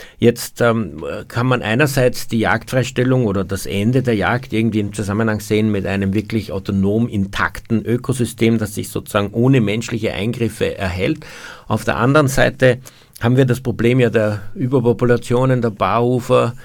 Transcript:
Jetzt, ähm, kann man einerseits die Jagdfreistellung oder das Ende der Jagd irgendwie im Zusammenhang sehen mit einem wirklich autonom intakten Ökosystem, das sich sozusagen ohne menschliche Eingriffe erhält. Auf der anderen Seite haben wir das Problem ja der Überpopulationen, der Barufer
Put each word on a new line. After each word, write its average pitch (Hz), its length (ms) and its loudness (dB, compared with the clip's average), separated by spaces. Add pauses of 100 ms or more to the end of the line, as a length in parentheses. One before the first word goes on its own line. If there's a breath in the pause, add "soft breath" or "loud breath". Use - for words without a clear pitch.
(200 loud breath)
Jetzt, 117 400 0
ähm, 110 440 0 (260)
kann 120 180 -2
man 123 140 2
einerseits 127 680 2
die 117 120 0
Jagdfreistellung 123 840 0
oder 98 200 0
das 92 200 -6
Ende 110 380 0
der 123 120 0
Jagd 107 360 0
irgendwie 107 300 0
im 101 100 -4
Zusammenhang 107 480 -2
sehen 107 320 0
mit 98 140 -2
einem 98 280 0
wirklich 104 380 -2
autonom 101 560 0
intakten 104 800 -2
Ökosystem, 113 720 0
das 107 180 -4
sich 104 140 -8
sozusagen 101 420 -2
ohne 120 300 4
menschliche 107 520 -2
Eingriffe 107 640 -4
erhält. 98 480 -4 (420 loud breath)
Auf 113 180 -2
der - 100 0
anderen 135 320 4
Seite 127 520 2 (420 loud breath)
haben 123 160 2
wir 135 80 6
das 123 160 0
Problem 117 400 2
ja 120 80 4
der 107 320 0 (140)
Überpopulationen, 123 1080 2
der 117 100 0
Barufer 120 840 2 (120)